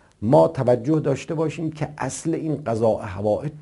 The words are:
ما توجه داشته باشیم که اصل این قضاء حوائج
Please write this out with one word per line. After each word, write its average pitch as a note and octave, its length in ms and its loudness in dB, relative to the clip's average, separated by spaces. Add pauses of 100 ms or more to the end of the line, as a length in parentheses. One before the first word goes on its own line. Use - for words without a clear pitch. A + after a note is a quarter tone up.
(220)
ما D3+ 260 6
توجه B2 520 2
داشته C#3 340 -2
باشیم D#3 380 -4
که D3 260 -6
اصل C3+ 360 -4
این D3+ 300 -4
قضاء A2+ 380 2
حوائج G#2 500 -2 (100)